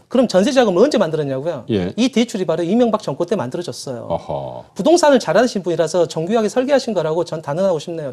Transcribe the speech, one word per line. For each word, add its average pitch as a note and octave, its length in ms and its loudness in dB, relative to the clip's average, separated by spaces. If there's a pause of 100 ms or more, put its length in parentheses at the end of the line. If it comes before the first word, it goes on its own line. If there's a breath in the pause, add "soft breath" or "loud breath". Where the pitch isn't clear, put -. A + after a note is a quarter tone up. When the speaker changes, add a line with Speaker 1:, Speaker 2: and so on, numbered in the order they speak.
Speaker 1:
그럼 B3 200 2
전세 G3 240 2
자금을 G#3+ 300 4
언제 C#4+ 160 4
만들었냐고요? D3+ 720 -2
Speaker 2:
예. F#2+ 280 -2
Speaker 1:
이 A#3+ 120 2
대출이 G#3+ 360 -2
바로 E3 180 0
이명박 A3+ 400 2
정권 E3+ 240 -4
때 A3 80 -2
만들어졌어요. B2+ 720 -8
Speaker 2:
어허. C2+ 640 -8
Speaker 1:
부동산을 D4 460 6
잘하신 G3+ 440 0
분이라서 E3 440 0
정교하게 G#3 400 -2
설계하신 B3+ 460 0
거라고 E3 320 -2
전 E3 160 -8
단언하고 E3+ 380 -2
싶네요. D#3+ 340 -8